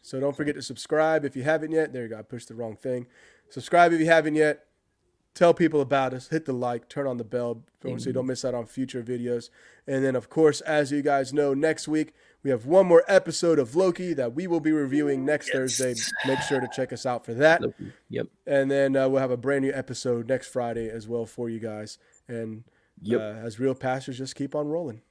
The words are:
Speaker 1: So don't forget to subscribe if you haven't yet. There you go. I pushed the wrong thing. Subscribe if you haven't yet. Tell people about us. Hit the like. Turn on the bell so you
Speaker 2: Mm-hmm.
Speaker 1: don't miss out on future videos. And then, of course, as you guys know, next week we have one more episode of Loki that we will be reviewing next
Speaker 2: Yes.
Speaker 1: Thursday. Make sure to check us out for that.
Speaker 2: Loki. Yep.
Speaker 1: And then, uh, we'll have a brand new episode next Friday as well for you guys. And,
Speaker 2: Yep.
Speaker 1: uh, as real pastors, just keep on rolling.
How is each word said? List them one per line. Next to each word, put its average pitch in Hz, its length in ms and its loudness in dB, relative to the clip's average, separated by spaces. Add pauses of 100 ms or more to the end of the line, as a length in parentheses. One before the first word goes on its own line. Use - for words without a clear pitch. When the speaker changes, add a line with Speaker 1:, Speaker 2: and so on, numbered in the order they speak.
Speaker 1:
So - 180 -10
don't 139 160 -2
forget 147 200 -2
to 139 60 -12
subscribe 156 640 0
if 135 120 -6
you 127 80 -8
haven't 156 280 0
yet. 156 200 0
There 127 120 -6
you 113 40 -10
go. 107 100 -10
I 107 40 -16
pushed 117 260 -14
the 117 60 -18
wrong 113 220 -8
thing. 123 300 -6 (420)
Subscribe 170 440 4
if 165 80 2
you 156 60 4
haven't 160 280 4
yet. 151 300 2 (720)
Tell 170 180 6
people 156 280 2
about 135 340 0
us. 127 140 -14
Hit 160 180 -4
the 139 60 -4
like. 120 360 -4
Turn 139 180 -6
on 127 120 -4
the 117 60 -8
bell 120 380 -6 (200)
so 131 60 -8
you 123 80 -6
Speaker 2:
Mm-hmm. 120 160 -6
Speaker 1:
don't 127 140 -2
miss 131 180 -6
out 127 100 -2
on 117 120 -6
future 131 360 -6
videos. 120 480 -4 (360)
And 135 180 0
then, 131 120 0
of 117 140 -4
course, 151 320 4
as 151 280 0
you 143 120 -2
guys 139 300 0
know, 143 220 2
next 151 340 0
week 156 260 -2 (280)
we 139 80 -2
have 120 160 0
one 185 200 6
more 170 200 8
episode 170 520 4
of 127 180 0
Loki 180 380 0
that 123 200 -2
we 185 120 -4
will 170 140 0
be 156 120 2
reviewing 143 540 0
next 147 220 -2
Speaker 2:
Yes. - 80 -2 (220)
Speaker 1:
Thursday. 127 160 -2 (320)
Make 135 140 0
sure 135 200 0
to 123 120 -4
check 131 200 -4
us 120 120 -10
out 123 200 -4
for 117 100 -8
that. 139 280 6
Speaker 2:
Loki. 101 300 -8 (160)
Yep. 120 180 -6 (200)
Speaker 1:
And 139 240 2
then, 139 260 2
uh, 135 120 2
we'll 135 120 2
have 131 100 -2
a 123 60 0
brand 139 280 0
new 135 100 0
episode 120 540 -4
next 127 200 -2
Friday 117 400 -4
as 110 180 -12
well 117 200 -4
for 117 240 -8
you 113 100 -8
guys. 107 380 -10 (300)
And, 113 360 -10 (380)
Speaker 2:
Yep. 113 180 0
Speaker 1:
uh, 107 40 -8 (220)
as 110 140 -10
real 131 140 0
pastors, 131 440 -6
just 131 180 -10
keep 139 180 -8
on 147 140 -2
rolling. 147 420 -6